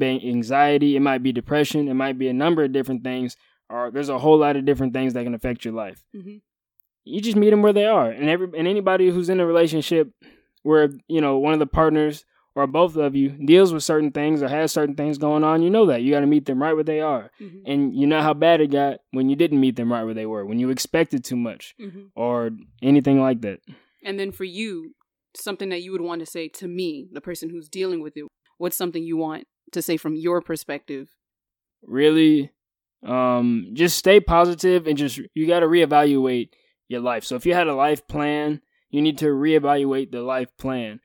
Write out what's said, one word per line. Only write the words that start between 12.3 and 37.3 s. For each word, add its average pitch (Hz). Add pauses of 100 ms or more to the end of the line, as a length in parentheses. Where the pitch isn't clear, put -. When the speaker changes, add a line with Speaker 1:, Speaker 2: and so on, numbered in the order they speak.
Speaker 1:
or 139
both 160
of 143
you 139
deals 160
with 156
certain 156
things 147
or 131
has 151
certain 147
things 147
going 151
on, 160
you 175
know 220
that. 123
You 139
gotta 143
meet 147
them 135
right 160
where 156
they 156
are. 135 (100)
Speaker 2:
Mm-hmm. 190
Speaker 1:
And 139
you 139
know 156
how 151
bad 160
it 147
got 139 (100)
when 131
you 139
didn't 151
meet 127
them 117
right 113
where 113
they 110
were, 104
when 110
you 127
expected 147
too 127
much 117
Speaker 2:
Mm-hmm. 170 (100)
Speaker 1:
or 117 (320)
anything 139
like 131
that. 98 (440)
Speaker 2:
And 196
then 196
for 190
you, 185 (420)
something 196
that 175
you 185
would 180
want 170
to 156
say 160
to 185
me, 175
the 143
person 165
who's 165
dealing 185
with 151
it, 147 (340)
what's 175
something 170
you 165
want 156 (260)
to 165
say 165
from 156
your 170
perspective? 143 (760)
Speaker 1:
Really, 151 (520)
um, 120
just 165
stay 202
positive 175
and 151
just, 139 (140)
you 156
gotta 170
reevaluate 147 (380)
your 120
life. 120
So 131